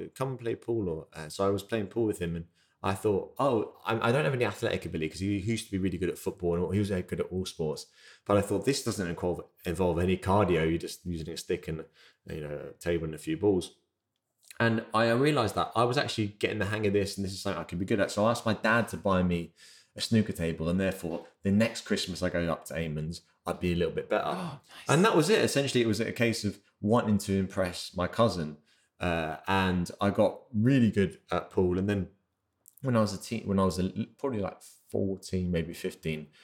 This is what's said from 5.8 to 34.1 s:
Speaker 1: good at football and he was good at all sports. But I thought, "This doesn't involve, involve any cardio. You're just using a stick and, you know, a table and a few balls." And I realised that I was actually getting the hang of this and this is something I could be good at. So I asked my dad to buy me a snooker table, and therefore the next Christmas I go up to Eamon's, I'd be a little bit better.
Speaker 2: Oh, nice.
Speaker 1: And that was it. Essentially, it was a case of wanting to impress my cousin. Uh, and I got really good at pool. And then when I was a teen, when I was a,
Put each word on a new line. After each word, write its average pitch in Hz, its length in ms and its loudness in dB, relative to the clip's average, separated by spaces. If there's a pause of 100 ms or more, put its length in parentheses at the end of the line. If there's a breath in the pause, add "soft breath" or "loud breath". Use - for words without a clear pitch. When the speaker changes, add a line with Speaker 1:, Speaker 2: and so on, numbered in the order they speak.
Speaker 1:
good 85 120 0
at - 80 -6
football 87 460 -2
and 90 100 -2
he 101 60 2
was 101 100 0
good 90 300 -4
at - 120 -2
all 92 140 -2
sports. 78 400 -4 (400 soft breath)
But 101 120 4
I 101 40 4
thought, 98 240 -2
"This 139 180 0
doesn't 98 240 -2
involve, 85 340 -2 (240)
involve 87 340 0
any 92 180 4
cardio. 90 520 4
You're 82 80 2
just - 280 -8
using 82 240 -6
a 80 80 -10
stick - 300 -4
and, 80 160 -6 (460 soft breath)
you 80 120 -8
know, 73 180 -8 (100)
a - 120 -18
table 85 240 0
and 78 100 -6
a - 20 -12
few 78 200 -4
balls." 92 380 2 (840)
And 113 340 2
I 113 160 4
realised 123 460 2
that 87 200 -2
I 113 80 4
was 120 140 2
actually 113 300 -2 (120)
getting 107 200 -2
the 98 60 0
hang 107 200 -2
of 98 80 2
this 98 240 0
and 98 80 -4
this 95 80 -6
is 92 80 -10
something 92 180 -4
I 85 60 -6
could 87 140 -6
be 95 60 -2
good 110 140 0
at. 95 120 2
So 104 140 2
I 117 60 4
asked - 140 -2
my 110 80 2
dad 113 360 2
to 90 80 -8
buy 92 260 2
me 87 280 0 (440 soft breath)
a - 60 -8
snooker 110 300 2
table, 80 380 -2
and 90 100 2
therefore 85 460 -2 (160)
the 98 100 2
next 113 300 2
Christmas 95 400 -4
I 90 80 0
go 85 220 -2
up 78 140 -4
to - 100 -10
Eamon's, 78 460 -4 (260)
I'd 87 120 -4
be 90 140 0
a - 20 2
little 82 180 0
bit 78 160 -6
better. 107 180 0
Speaker 2:
Oh, 165 340 -6
nice. - 0 - (280 loud breath)
Speaker 1:
And 147 160 6
that 220 100 4
was 160 140 4
it. 208 140 4
Essentially, 131 400 2
it 113 40 2
was 104 120 2
a 110 120 -2
case 117 340 0
of 98 140 -2 (220)
wanting 107 380 4
to 98 160 0
impress 95 600 -2
my 87 120 0
cousin. 87 500 0 (420)
Uh, 82 380 -2 (100)
and 92 420 2 (100)
I 101 120 2
got 98 280 2 (140)
really 117 380 6
good 98 260 0 (140)
at - 180 -4
pool. 90 300 2
And 98 100 0
then 101 180 0 (760)
when 131 120 0
I 113 60 6
was 98 120 0
a 92 80 -8
teen, - 260 -6
when 98 120 2
I 95 60 4
was 87 140 0
a, 92 120 2 (280)